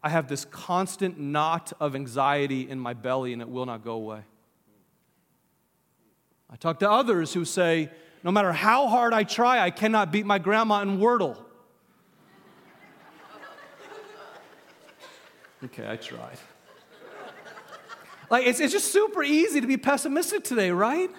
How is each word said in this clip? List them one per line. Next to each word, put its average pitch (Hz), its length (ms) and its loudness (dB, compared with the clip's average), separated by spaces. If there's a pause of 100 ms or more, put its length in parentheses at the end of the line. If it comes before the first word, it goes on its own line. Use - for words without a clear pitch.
I - 20 0
have 151 200 0
this 139 160 -6
constant 185 720 -4
knot 151 600 -2
of 143 160 -2
anxiety 135 720 -2
in 135 80 -8
my 120 160 -6
belly, 127 380 -4
and 117 100 -10
it 117 60 -12
will 127 180 -6
not 113 160 -10
go 117 120 -8
away. 110 260 -10 (2250)
I - 60 -20
talk 165 240 -2
to 196 100 4
others 208 440 4
who 175 120 -2
say, 165 460 2 (320)
"No 175 80 -2
matter 196 220 4
how 220 340 4
hard 233 260 4
I 220 120 4
try, 240 340 2
I 185 120 4
cannot 208 420 0
beat 208 120 0
my 202 140 2
grandma 208 440 2
in 196 180 0
Wordle." 208 360 2 (4000)
Okay, 113 260 -12
I 110 60 -8
tried. - 420 -14 (1900)
Like, 247 160 2
it's, 247 140 0
it's 277 120 2
just - 200 0
super 403 320 2
easy 302 360 4
to 233 60 -4
be 262 100 2
pessimistic 285 680 0
today, 208 260 0
right? 254 480 0